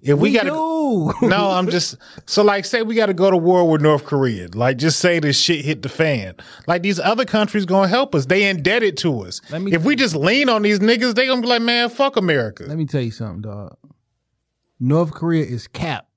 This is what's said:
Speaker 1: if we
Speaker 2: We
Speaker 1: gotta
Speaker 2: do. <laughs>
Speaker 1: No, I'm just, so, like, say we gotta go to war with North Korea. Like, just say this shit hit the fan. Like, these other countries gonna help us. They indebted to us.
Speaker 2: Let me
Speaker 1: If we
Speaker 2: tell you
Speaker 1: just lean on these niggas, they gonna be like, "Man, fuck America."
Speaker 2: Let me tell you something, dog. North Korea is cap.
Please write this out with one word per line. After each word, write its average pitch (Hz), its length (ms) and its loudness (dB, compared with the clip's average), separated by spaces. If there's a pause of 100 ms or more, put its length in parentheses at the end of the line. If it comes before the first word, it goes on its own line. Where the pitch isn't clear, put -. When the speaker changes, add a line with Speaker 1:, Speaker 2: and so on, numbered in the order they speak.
Speaker 1:
if 143 160 2
we 180 120 4
Speaker 2:
We - 20 0
Speaker 1:
gotta 214 180 2
Speaker 2:
do. 311 120 -4 (540)
<laughs> - 60 -2
Speaker 1:
No, 202 280 2
I'm 180 180 0
just, 170 280 -4 (300)
so, - 180 0
like, 202 200 2
say 233 180 -2
we 226 120 -4
gotta 220 200 2
go 185 160 2
to 185 60 4
war 175 320 4
with 156 120 2
North 147 240 2
Korea. 120 500 -2
Like, 123 240 0
just 151 220 0
say 175 180 2
this 147 220 0
shit 151 240 -2
hit 147 180 -4
the 139 60 -8
fan. 120 460 -2 (340)
Like, 175 140 0
these 190 180 -2
other 220 240 0
countries 214 400 -2
gonna 190 240 2
help 262 260 0
us. 139 120 0
They 196 220 2
indebted 190 500 0
to 139 240 -2
us. 90 180 -12 (100)
Speaker 2:
Let 165 120 -6
me 196 100 -2
Speaker 1:
If 165 100 2
we - 0 -
Speaker 2:
tell 220 100 2
you 294 40 2
Speaker 1:
just 233 200 0
lean 226 320 2
on 220 140 2
these 208 160 2
niggas, 226 380 2
they 262 100 2
gonna 254 160 0
be 233 60 -4
like, 240 140 2
"Man, 240 260 0
fuck 269 280 -2
America." 147 520 0
Speaker 2:
Let 147 100 -8
me 156 80 -2
tell 139 140 -2
you 117 100 -4
something, 104 320 -10
dog. 101 340 -14 (1000)
North 151 340 0
Korea 160 320 0
is 120 240 -8
cap. 143 380 -8 (100)